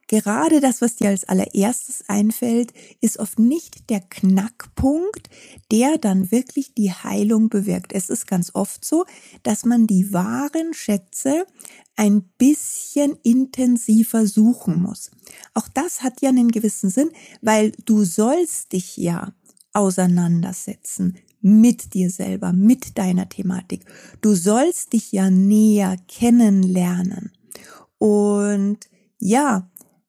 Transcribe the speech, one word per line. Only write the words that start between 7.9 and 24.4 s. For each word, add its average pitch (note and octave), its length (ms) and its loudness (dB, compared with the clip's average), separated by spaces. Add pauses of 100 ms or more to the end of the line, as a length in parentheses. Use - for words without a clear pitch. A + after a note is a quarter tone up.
Es G3 160 -6
ist - 180 -6
ganz F3+ 280 -4
oft - 300 -6
so, E4+ 200 0 (380)
dass G#3+ 240 -4
man A#3 200 4
die G3 280 0
wahren C#4 580 -4
Schätze C4+ 720 -4 (480)
ein G#3 280 2 (160)
bisschen C#4+ 840 0
intensiver A#3 1040 2
suchen G#3 540 2
muss. - 300 -8 (420)
Auch - 160 -6
das D#4+ 340 -6
hat B3+ 200 -4
ja C4+ 80 2
einen A#3+ 200 4
gewissen G#3+ 380 -2
Sinn, C#4+ 220 0 (320)
weil G#3+ 300 2 (120)
du G#3+ 200 2
sollst B3+ 680 -2
dich - 240 -6
ja E3+ 380 -6 (400)
auseinandersetzen F#3 1400 -2 (220)
mit A3 540 4
dir F#3 160 0
selber, F#3+ 420 -6
mit A3 460 2
deiner F#3 300 -2
Thematik. F#3 560 -8 (360)
Du G#3+ 140 2
sollst G#3+ 580 0